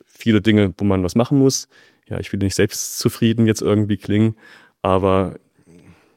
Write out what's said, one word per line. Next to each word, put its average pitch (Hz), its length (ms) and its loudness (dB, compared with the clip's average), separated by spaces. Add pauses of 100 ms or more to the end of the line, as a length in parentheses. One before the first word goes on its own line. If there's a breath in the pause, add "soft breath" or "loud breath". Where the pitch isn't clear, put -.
viele 107 360 0
Dinge, 104 360 2
wo 104 60 -6
man 98 180 0
was 87 140 -4
machen 127 240 2
muss. 135 300 0 (380 soft breath)
Ja, 92 120 -10
ich 92 140 -12
will 101 60 -4
nicht 98 160 -2
selbstzufrieden 113 920 -2
jetzt 110 140 0
irgendwie 104 360 0
klingen, 107 380 0 (460 soft breath)
aber 95 540 0 (800 soft breath)